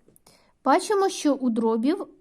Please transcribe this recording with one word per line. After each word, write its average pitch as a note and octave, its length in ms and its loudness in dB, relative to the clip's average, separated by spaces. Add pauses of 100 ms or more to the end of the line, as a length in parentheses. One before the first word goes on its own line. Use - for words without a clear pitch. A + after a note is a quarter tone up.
(680)
Бачимо, F#4 440 2
що D4 240 -2
у C4 160 -2
дробів A3+ 580 -2 (140)